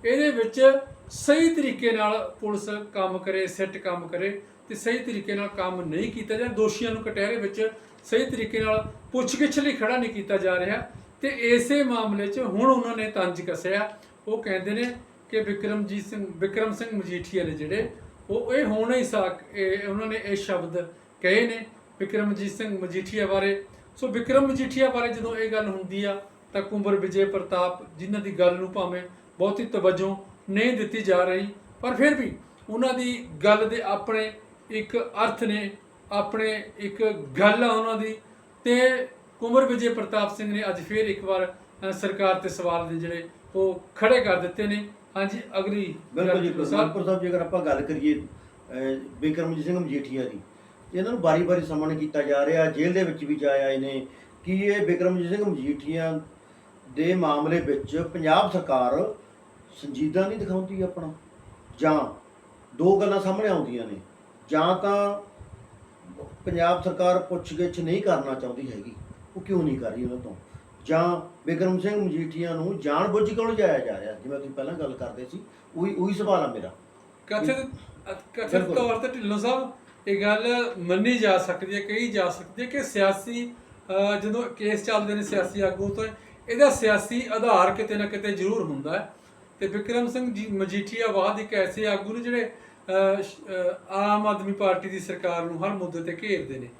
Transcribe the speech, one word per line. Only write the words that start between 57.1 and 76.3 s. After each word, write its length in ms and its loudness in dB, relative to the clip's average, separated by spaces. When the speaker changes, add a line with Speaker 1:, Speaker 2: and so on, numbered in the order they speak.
Speaker 2:
ਮਾਮਲੇ 440 2
ਵਿੱਚ 380 -2
ਪੰਜਾਬ 540 2
ਸਰਕਾਰ 640 2
ਸੰਜੀਦਾ 460 0
ਨਹੀਂ 120 -4
ਦਿਖਾਉਂਦੀ 420 -4
ਆਪਣਾ? 320 -6
ਜਾਂ 400 2
ਦੋ 220 6
ਗੱਲਾਂ 200 4
ਸਾਹਮਣੇ 280 0
ਆਉਂਦੀਆਂ 400 -2
ਨੇ, 80 -10
ਜਾਂ 260 4
ਤਾਂ 460 0
ਪੰਜਾਬ 380 2
ਸਰਕਾਰ 360 4
ਪੁੱਛਗਿੱਛ 600 -2
ਨਹੀਂ 220 0
ਕਰਨਾ 380 0
ਚਾਹੁੰਦੀ 320 -8
ਹੈਗੀ, 200 -12
ਉਹ 60 -10
ਕਿਉਂ 220 0
ਨਹੀਂ 160 0
ਕਰ 120 -4
ਰਹੀ 120 -6
ਉਹਨਾਂ 140 -6
ਤੋਂ, 180 -12
ਜਾਂ 440 2
ਬਿਕਰਮ 340 2
ਸਿੰਘ 260 0
ਮਜੀਠੀਆ 480 -4
ਨੂੰ 260 -4
ਜਾਣ 280 0
ਬੁੱਝ 260 2
ਕੇ 80 -2
ਉਲਝਾਇਆ 380 2
ਜਾ 200 -4
ਰਿਹਾ, 120 -8
ਜਿਵੇਂ 280 -8
ਤੁਸੀਂ 140 -12
ਪਹਿਲਾਂ 200 -6
ਗੱਲ 200 -6
ਕਰਦੇ 320 -10
ਸੀ, 140 -14
ਉਹੀ, 200 -2
ਉਹੀ 180 0
ਸਵਾਲ 280 2